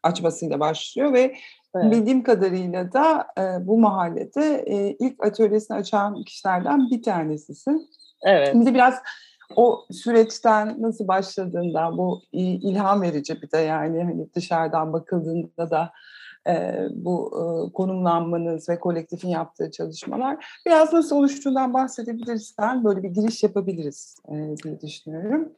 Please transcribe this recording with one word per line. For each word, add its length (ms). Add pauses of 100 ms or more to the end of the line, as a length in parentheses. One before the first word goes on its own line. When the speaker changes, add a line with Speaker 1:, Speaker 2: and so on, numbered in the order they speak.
Speaker 1:
açmasıyla 560
başlıyor 540
ve 220 (400)
Speaker 2:
Evet. 160
Speaker 1:
bildiğim 320
kadarıyla 720
da, 340 (100)
e, 300
bu 120
mahallede, 880
e, 320
ilk 260
atölyesini 520
açan 460
kişilerden 680
bir 120
tanesisin. 880 (340)
Speaker 2:
Evet. 280
Speaker 1:
Şimdi 220
biraz 280 (540)
o 360
süreçten 920
nasıl 260
başladığından, 920
bu 240 (100)
i-, 380
ilham 320
verici 400
bir 100
de 60
yani 460
hani 300
dışarıdan 600
bakıldığında 800
da, 200 (560)
e, 440
bu, 420
e, 400
konumlanmanız 960
ve 100
kolektifin 500
yaptığı 420
çalışmalar. 760 (200)
Biraz 280
nasıl 220
oluştuğundan 580
bahsedebilirsen 1080
böyle 200
bir 60
giriş 340
yapabiliriz, 720 (120)
e, 60 (300)
diye 180
düşünüyorum. 760